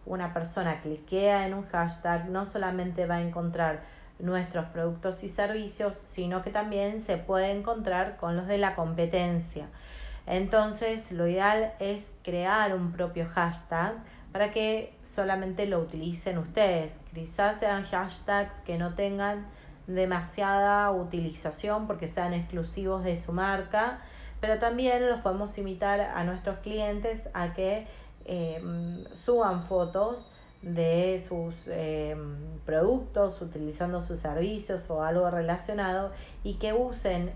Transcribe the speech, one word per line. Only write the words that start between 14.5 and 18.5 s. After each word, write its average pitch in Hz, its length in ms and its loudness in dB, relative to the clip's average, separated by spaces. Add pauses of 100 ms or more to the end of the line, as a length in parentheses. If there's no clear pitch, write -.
solamente 190 640 0
lo 185 120 2
utilicen 170 600 -2
ustedes. 165 600 2 (140)
Quizás 202 460 0
sean 202 240 2
hashtags 196 800 -2